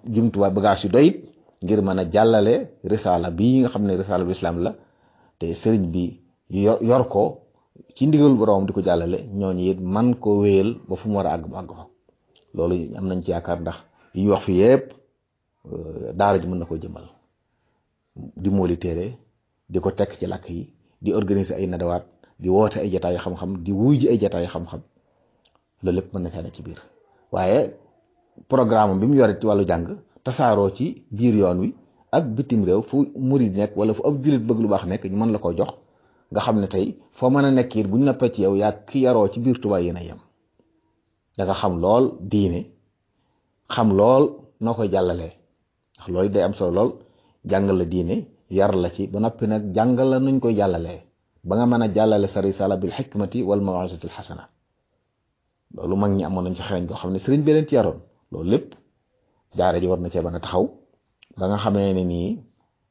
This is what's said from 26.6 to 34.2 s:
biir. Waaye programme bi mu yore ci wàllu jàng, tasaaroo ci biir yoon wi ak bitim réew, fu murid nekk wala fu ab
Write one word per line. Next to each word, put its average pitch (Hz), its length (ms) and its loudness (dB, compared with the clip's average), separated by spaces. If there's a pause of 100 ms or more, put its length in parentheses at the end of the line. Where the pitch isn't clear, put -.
biir. 82 180 -16 (520)
Waaye 95 440 0 (720)
programme 110 500 4
bi 107 80 2
mu 143 80 4
yore 107 260 4
ci 113 60 -2
wàllu 101 200 4
jàng, 85 200 0 (380)
tasaaroo 110 460 2
ci - 400 -6
biir 113 240 2
yoon 90 260 2
wi - 140 -2 (380)
ak 160 120 2 (100)
bitim 117 300 0
réew, 95 180 2
fu 135 240 -2 (100)
murid 127 400 0
nekk 104 200 -2
wala 107 180 0
fu - 120 -10
ab 143 180 -2